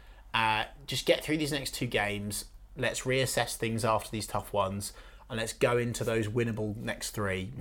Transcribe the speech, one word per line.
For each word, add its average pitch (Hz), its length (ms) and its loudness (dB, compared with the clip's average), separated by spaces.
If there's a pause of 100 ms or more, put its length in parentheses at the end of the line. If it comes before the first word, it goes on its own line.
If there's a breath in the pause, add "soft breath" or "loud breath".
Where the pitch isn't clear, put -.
(340 soft breath)
Uh, 113 300 4 (240)
just - 180 -2
get 165 180 6
through 156 140 0
these 151 140 0
next 135 240 -2
two 131 120 -2
games. 104 580 -2 (300)
Let's - 260 -2
reassess 127 540 2
things 113 300 0
after 110 240 4
these 107 180 -4
tough - 240 -4
ones. 98 420 0 (360 soft breath)
And 117 100 -4
let's 113 140 -4
go 123 240 4
into 120 260 0
those 113 240 2
winnable 107 500 0
next - 340 -6
three. 95 500 -2